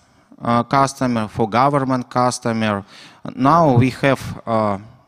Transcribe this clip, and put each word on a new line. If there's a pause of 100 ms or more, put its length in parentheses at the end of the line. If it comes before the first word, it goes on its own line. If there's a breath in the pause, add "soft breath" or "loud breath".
(420 soft breath)
uh,
customer,
for
government
customer. (500 loud breath)
Now
we
have,
uh, (300)